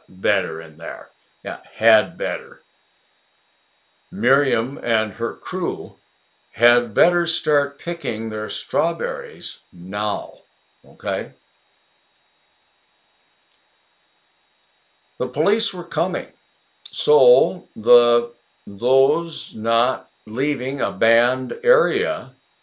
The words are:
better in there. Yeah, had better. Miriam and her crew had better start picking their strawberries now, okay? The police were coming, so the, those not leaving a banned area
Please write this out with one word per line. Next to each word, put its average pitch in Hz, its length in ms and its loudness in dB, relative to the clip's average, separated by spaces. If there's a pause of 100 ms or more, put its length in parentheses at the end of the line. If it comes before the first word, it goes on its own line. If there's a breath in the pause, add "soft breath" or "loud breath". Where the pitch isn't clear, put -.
better 92 500 -2
in 80 180 -14
there. 80 320 -12 (340)
Yeah, 98 160 -8 (160)
had 107 420 2
better. 90 440 -8 (1500)
Miriam 123 680 0
and 110 340 -2
her 110 200 -6
crew 107 640 -8 (560)
had 117 420 2
better 170 320 2
start 147 500 -2
picking 117 520 -6
their 107 200 -6
strawberries 90 1080 -6 (120)
now, 95 680 -6 (440)
okay? 104 500 -6 (3750)
The 127 80 -2
police 196 480 0
were 175 80 -8
coming, 170 440 -4 (640)
so 147 840 4
the, 120 560 4 (340)
those 135 880 0
not 117 560 0 (160)
leaving 131 560 -4
a 104 100 -2
banned 117 720 2
area 123 680 2 (300)